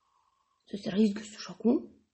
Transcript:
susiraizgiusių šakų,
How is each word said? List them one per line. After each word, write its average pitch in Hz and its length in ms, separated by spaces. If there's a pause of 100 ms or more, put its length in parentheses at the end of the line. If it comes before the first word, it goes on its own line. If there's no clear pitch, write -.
(720)
susiraizgiusių 202 760
šakų, 233 320 (340)